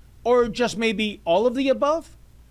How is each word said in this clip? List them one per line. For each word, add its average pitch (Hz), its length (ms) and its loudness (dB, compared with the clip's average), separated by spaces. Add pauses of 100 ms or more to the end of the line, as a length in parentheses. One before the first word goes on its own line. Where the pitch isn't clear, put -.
(240)
or 240 240 4
just 226 280 -2
maybe 214 480 -2
all 180 220 2
of 247 80 0
the 269 160 -2
above? 285 480 -2 (340)